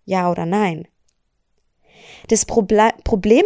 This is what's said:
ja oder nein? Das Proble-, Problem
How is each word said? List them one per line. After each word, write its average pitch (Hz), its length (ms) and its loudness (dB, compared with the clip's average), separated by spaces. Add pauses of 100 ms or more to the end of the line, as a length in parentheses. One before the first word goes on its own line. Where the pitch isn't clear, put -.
ja 180 280 -2
oder 170 160 -6
nein? 175 400 -4 (1400)
Das - 180 0
Proble-, 214 480 2 (100)
Problem 220 420 2